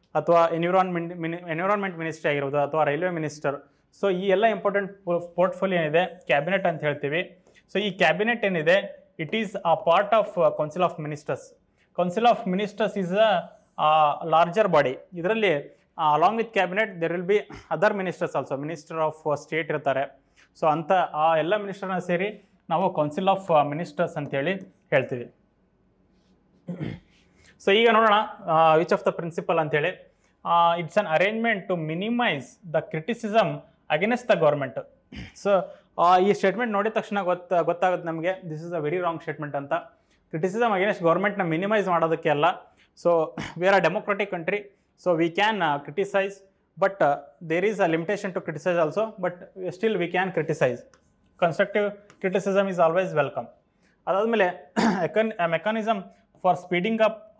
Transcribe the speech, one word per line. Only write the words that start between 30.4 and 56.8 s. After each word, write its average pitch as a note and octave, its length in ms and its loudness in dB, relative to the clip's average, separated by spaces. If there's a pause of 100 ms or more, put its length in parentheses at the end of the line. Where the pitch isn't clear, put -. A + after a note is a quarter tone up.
ಆ, E3+ 300 4
it's E3 180 -8
an G#3 120 2 (100)
arrangement A3 440 0 (100)
to D#3+ 200 -4
minimize F#3 840 -4
the D#3+ 80 0 (140)
criticism G3+ 600 0 (400)
against A#3 340 0
the F3 100 2
government. C#3+ 380 0 (680)
So, G3 180 2 (400)
ಆ, F3+ 160 6
ಈ G3 140 4
ಸ್ಟೇಟ್ಮೆಂಟ್ G3+ 400 0
ನೋಡಿದ G#3 200 0
ತಕ್ಷಣ G3+ 300 -4
ಗೊತ್ತ-, F3+ 400 -2
ಗೊತ್ತಾಗುತ್ತೆ E3+ 440 0
ನಮಗೆ E3 240 -4
this D#3+ 280 -8
is E3+ 180 -8
a D#3+ 40 -4
very D3+ 200 -2
wrong E3 240 -4
statement D3 320 -8
ಅಂತ. C#3 160 -6 (600)
Criticism F#3+ 360 0
against F#3+ 340 0
government-ನ F#3+ 380 2
ಮಿನಿಮೈಸ್ F#3 460 0
ಮಾಡೋದಕ್ಕೆ D#3+ 420 0
ಅಲ್ಲ. D3 140 2 (600)
So E3+ 60 4 (480)
we F3+ 100 0
are G3 120 6
a E3 40 2
democratic G3 500 -2
country, F#3 280 -4 (440)
so E3 140 2
we E3+ 80 2
can, G3 340 0
ಆ, D3 140 2
criticize, G3 560 -2 (480)
but, G3 240 0
ಆ, - 400 0
there E3 200 0
is G3+ 200 0
a E3 100 2
limitation F#3 400 -4
to F3 80 -4
criticize E3 440 0
also, G3+ 200 -2 (140)
but F3+ 120 -4 (360)
still G#3+ 280 -2
we E3+ 160 -2
can F#3 180 0
criticize. D3+ 480 0 (680)
Constructive G3+ 440 0 (320)
criticism G3 500 0
is F3 180 4
always F3 260 0
welcome. C3+ 320 -2 (600)
ಅದಾದ್ಮೇಲೆ G3+ 680 0 (120)
<clears throat> F3+ 200 0
econ-, A3 260 0
a E3+ 140 -2
mechanism G#3 540 -2 (440)
for F3+ 120 4
speeding G#3+ 440 -2